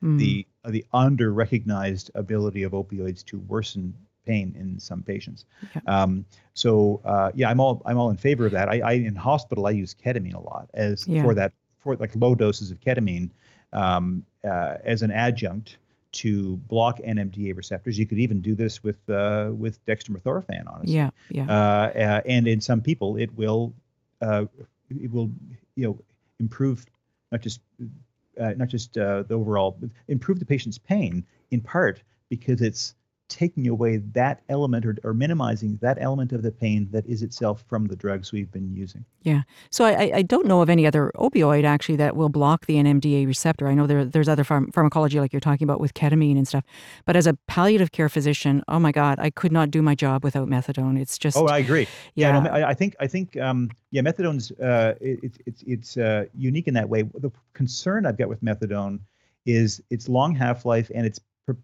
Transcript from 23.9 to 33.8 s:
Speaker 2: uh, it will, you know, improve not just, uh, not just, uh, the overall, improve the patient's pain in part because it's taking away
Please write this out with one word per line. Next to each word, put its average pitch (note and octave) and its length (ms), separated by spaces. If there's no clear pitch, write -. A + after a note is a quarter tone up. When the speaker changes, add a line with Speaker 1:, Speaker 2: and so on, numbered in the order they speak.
Speaker 2:
uh, G#2+ 240
it B2+ 220
will, A2+ 200
you B2+ 120
know, G#2 120
improve B2 460
not A#2 100
just, A2 200
uh, A2+ 200
not B2+ 100
just, A2+ 300
uh, G2+ 260
the A2+ 120
overall, G2+ 440
improve D#3+ 300
the D#3+ 60
patient's B2 320
pain F#2+ 460
in A#2+ 100
part A#2+ 400
because A#2+ 320
it's - 320
taking F3 400
away A#2 260